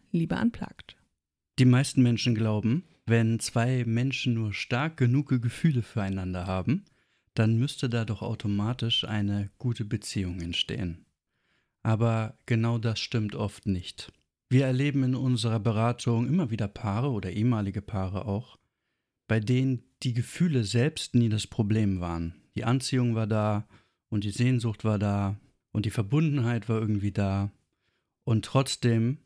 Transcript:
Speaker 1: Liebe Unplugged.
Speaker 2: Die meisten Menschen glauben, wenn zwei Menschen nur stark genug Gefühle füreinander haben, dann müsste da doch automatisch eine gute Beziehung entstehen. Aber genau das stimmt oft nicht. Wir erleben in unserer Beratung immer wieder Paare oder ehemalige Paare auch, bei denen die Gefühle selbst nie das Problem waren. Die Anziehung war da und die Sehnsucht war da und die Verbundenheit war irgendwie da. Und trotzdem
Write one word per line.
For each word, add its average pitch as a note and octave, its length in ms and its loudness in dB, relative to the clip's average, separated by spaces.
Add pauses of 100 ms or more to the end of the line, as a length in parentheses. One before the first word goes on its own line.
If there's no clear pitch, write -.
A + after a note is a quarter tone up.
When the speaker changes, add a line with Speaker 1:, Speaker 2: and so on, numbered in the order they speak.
(100)
Speaker 1:
Liebe E3 260 0
Unplugged. - 600 -4 (600)
Speaker 2:
Die B2+ 60 6
meisten B2+ 380 4
Menschen A#2+ 320 2
glauben, A2 500 0 (220)
wenn A2+ 340 4
zwei B2 440 0
Menschen A#2+ 500 0
nur A2 180 -2
stark C#3+ 440 -4
genug C3 320 2 (140)
Gefühle B2 400 0
füreinander F#2 640 -4
haben, G2 380 -2 (500)
dann A2+ 240 4
müsste C3+ 300 -2
da A#2 160 -2
doch G#2 180 -6
automatisch G#2+ 840 -2
eine G2+ 540 -2
gute A#2+ 260 -4
Beziehung G2+ 560 -4
entstehen. E2+ 640 -4 (800)
Aber A2 540 0 (100)
genau A#2 320 0
das A2+ 220 -2
stimmt G#2+ 340 -2
oft - 320 -6
nicht. - 460 -6 (380)
Wir C3 160 6
erleben C3+ 380 0
in B2+ 100 0
unserer A#2+ 460 0
Beratung A#2 640 0
immer D3 240 0
wieder A2 180 -4
Paare A2+ 420 -2
oder F#2+ 200 -4
ehemalige G#2 520 0
Paare F#2+ 440 -4
auch, G#2 320 -6 (720)
bei A2 120 2
denen B2+ 440 0 (180)
die B2 120 -2
Gefühle B2+ 500 0
selbst A#2+ 500 0
nie A#2+ 140 6
das G#2+ 180 0
Problem G#2 540 0
waren. E2+ 340 -4 (220)
Die A#2 80 -4
Anziehung B2 500 0
war A2 120 0
da G#2+ 420 0 (400)
und G#2 160 -2
die G#2 60 -2
Sehnsucht A#2+ 540 0
war G#2+ 140 2
da G2+ 400 0 (320)
und - 160 0
die G#2 40 0
Verbundenheit A#2+ 800 0
war A2 120 2
irgendwie G2+ 320 0
da. G2 400 0 (720)
Und A2 200 0
trotzdem B2 800 0